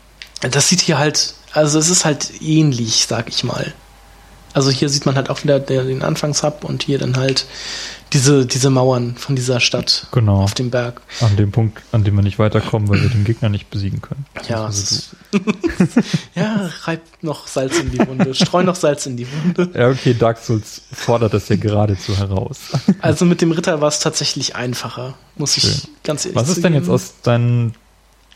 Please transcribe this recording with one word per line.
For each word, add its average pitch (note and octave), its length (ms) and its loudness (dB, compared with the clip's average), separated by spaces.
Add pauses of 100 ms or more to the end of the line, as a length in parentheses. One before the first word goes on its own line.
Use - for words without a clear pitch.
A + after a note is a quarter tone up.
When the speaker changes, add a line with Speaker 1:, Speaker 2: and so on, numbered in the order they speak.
(400)
Speaker 1:
das C3+ 280 0
sieht F3+ 120 4
hier D#3 180 2
halt, D3+ 360 0 (180)
also D3+ 260 4
es D#3 120 2
ist F3+ 140 2
halt - 360 -2
ähnlich, C#3+ 680 2
sag A2+ 200 -4
ich - 160 -4
mal. - 280 -4 (800)
Also C3+ 180 2
hier C3+ 180 0
sieht C#3 180 0
man C#3 80 2
halt C3 160 0
auch - 140 -6
wieder C#3+ 160 4
der, C3 240 0
den C3 180 -2
Anfangshub D3+ 600 -2
und C3+ 180 -6
hier C#3 160 -2
dann C3 180 -2
halt C3 300 -2 (640)
diese, C3+ 340 4
diese C3 240 0
Mauern B2+ 460 2
von C#3 200 -4
dieser B2 240 0
Stadt - 500 -2
Speaker 2:
Genau. G#2 320 4
Speaker 1:
auf G2+ 120 2
dem B2 160 -2
Berg. A#2+ 320 -4 (180)
Speaker 2:
An G#2 160 4
dem G2+ 160 2
Punkt, A2+ 280 0 (120)
an A2 100 4
dem G2+ 140 2
wir G2+ 80 4
nicht G2 160 -2
weiterkommen, G#2+ 480 2
weil G2 120 2
wir G2 100 2
den G#2+ 120 2
Gegner A2+ 260 0
nicht G2+ 220 -2
besiegen G2+ 320 -4
können. C3+ 240 -10 (220)
Speaker 1:
Ja, A2 160 -4
Speaker 2:
Also G2+ 180 -4
Speaker 1:
es - 80 -6
ist - 200 -6 (220)
<laughs> - 1000 -2
ja, G3+ 340 -2 (140)
reib E3 200 -4 (200)
noch D3+ 240 -6
Salz C3+ 320 -2
in C3 140 -2
die - 120 -2
Wunde, C3 300 -2
streu F3+ 300 2
noch F3+ 100 2
Salz D3 320 0
in B2+ 100 -6
die A#2+ 140 -8
Wunde. E3+ 480 0
Speaker 2:
Ja, A#2+ 100 6
okay, C3 300 2
Dark A2+ 200 2
Souls - 440 -4 (100)
fordert A#2 400 2
das G#2 160 0
ja - 60 2
geradezu G#2 600 0
heraus. G2 420 -4 (220)
<laughs> F#3+ 200 2
Speaker 1:
Also D#3 260 2
mit F3 160 2
dem E3 100 2
Ritter E3 280 0
war's D3 200 0
tatsächlich D3 560 -4
einfacher, B2 580 -8 (220)
muss C#3+ 220 -2
ich B2+ 40 0
Speaker 2:
Schön. - 200 0 (200)
Speaker 1:
ganz D3+ 220 -4
ehrlich - 160 -8
Speaker 2:
Was A#2+ 80 0
ist F3 80 0
denn E3+ 160 2
Speaker 1:
zugeben. - 20 2 (120)
Speaker 2:
jetzt - 20 -4
aus - 340 -2
deinen, A#2+ 540 2 (600)